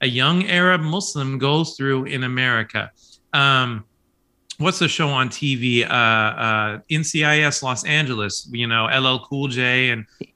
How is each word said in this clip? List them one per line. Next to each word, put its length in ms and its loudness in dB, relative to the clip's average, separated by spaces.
a 40 0
young 420 2
Arab 340 4
Muslim 560 -2
goes 380 0
through 280 0
in 200 -4
America. 680 -2
Um, 520 2
what's 200 0
the 100 2
show 200 0
on 220 0
T 240 -2
V? 300 2
Uh, 100 -2
uh, 840 2
N 140 0
C 200 0
I 140 4
S 240 0
Los 220 -4
Angeles, 680 -2
you 140 -4
know, 200 0
L 200 2
L 140 0
Cool 280 -6
J 420 0
and, 140 -4